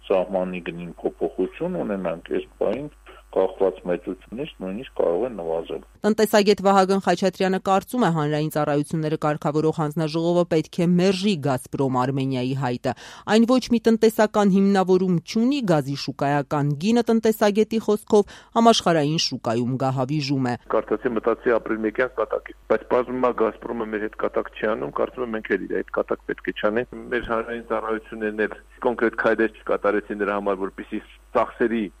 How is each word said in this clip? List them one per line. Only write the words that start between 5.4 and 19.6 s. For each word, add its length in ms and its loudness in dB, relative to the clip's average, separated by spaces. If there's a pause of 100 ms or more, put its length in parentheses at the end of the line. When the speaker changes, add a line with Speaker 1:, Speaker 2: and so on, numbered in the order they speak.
Speaker 2:
Տնտեսագետ 640 2
Վահագն 400 4
Խաչատրյանը 580 0
կարծում 440 0
է, 80 4
հանրային 400 0
ծառայությունները 680 -2
կարգավորող 560 0
հանձնաժողովը 680 0
պետք 340 0
է 100 2
մերժի 500 4
«Գազպրոմ 600 -2
Արմենիայի» 560 0
հայտը։ 380 -2 (300)
Այն 260 4
ոչ 160 4
մի 160 0
տնտեսական 760 4
հիմնավորում 680 4
չունի, 440 0
գազի 340 2
շուկայական 760 -2
գինը, 300 2
տնտեսագետի 760 2
խոսքով, 420 2 (300)
համաշխարհային 680 4
շուկայում 540 -2